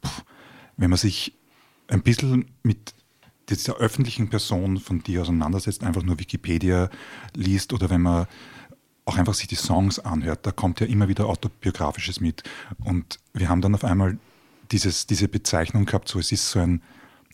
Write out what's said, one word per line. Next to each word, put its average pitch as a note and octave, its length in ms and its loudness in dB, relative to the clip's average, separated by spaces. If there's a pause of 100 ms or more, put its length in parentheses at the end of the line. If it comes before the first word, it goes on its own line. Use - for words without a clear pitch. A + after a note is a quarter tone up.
pff, - 180 -8 (540)
wenn F2+ 140 4
man F2 80 4
sich - 340 0 (560)
ein - 140 2
bisschen B2+ 440 2 (160)
mit - 320 0 (540)
dieser - 280 -2
öffentlichen A#2 540 0
Person F#2+ 480 0
von F2 240 -4
dir F2+ 200 -2
auseinandersetzt, E2+ 600 -2
einfach E2+ 180 0
nur F2 160 0
Wikipedia F2+ 720 0 (440)
liest F#2 380 0
oder G#2 180 0
wenn F2+ 100 4
man F2 260 2 (800)
auch - 140 -2
einfach F2+ 160 2
sich - 120 -6
die - 80 -8
Songs F#2+ 440 0
anhört, D#2+ 480 -4
da G#2 40 -2
kommt - 300 -2
ja A2+ 60 2
immer G#2 220 4
wieder G2+ 180 0
Autobiografisches F#2 960 -4
mit. E2 220 -2 (400)
Und F2+ 360 -4 (160)
wir F#2 160 0
haben F2 100 4
dann G2 140 4
auf G2+ 100 -2
einmal G2 320 2 (560)
dieses, - 340 0
diese G2+ 220 0
Bezeichnung F#2 560 0
gehabt, - 240 -2
so - 100 -4
es E2+ 140 -2
ist - 180 -2
so - 80 0
ein, F2 240 2 (500)